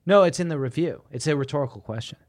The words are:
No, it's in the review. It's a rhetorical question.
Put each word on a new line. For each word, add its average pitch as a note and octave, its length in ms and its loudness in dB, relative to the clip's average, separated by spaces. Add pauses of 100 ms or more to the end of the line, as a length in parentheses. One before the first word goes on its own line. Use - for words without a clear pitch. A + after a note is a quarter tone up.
No, G3 160 8
it's F3 180 2
in F3 80 -2
the D#3 100 -4
review. C3+ 520 -4
It's B2+ 160 -6
a D3+ 100 2
rhetorical C3+ 460 -4
question. - 360 -10 (100)